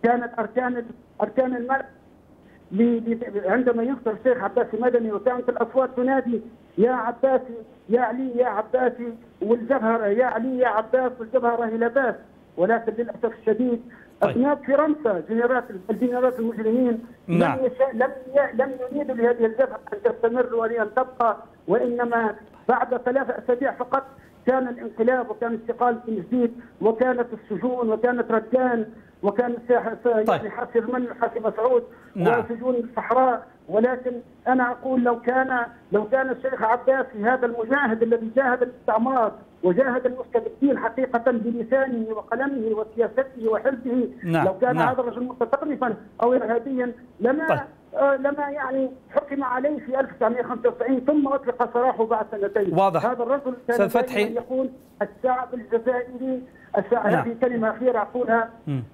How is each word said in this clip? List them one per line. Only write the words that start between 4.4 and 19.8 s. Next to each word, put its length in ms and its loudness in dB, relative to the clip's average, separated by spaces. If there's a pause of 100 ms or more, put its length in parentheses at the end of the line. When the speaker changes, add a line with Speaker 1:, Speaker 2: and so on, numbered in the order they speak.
Speaker 1:
عباسي 360 0
مدني 320 2
وكانت 360 -2
الأصوات 480 0
تنادي: 440 0 (380)
"يا 140 4
عباسي، 600 0 (340)
يا 120 4
علي، 360 -2
يا 100 4
عباسي"، 680 -2 (280)
والجبهة: 640 0
"يا 200 2
علي، 320 -2
يا 100 4
عباس"، 520 0
والجبهة 360 0
راهي 200 -2
لا 120 2
بأس. 260 2 (420)
ولكن 420 2
للأسف 420 -4
الشديد 400 0 (400)
Speaker 2:
طيب. 100 2
Speaker 1:
أبناء 240 2
فرنسا، 760 2
جنرالات، 340 2 (260)
الجنرالات 480 2
المجرمين، 680 0 (220)
Speaker 2:
نعم. 320 2
Speaker 1:
لم 60 0
يشاء، 280 0
لم 180 0 (240)
ي-، 280 2
لم 180 0
يريدوا 340 -4
لهذه 320 2
الجبهة 340 0 (120)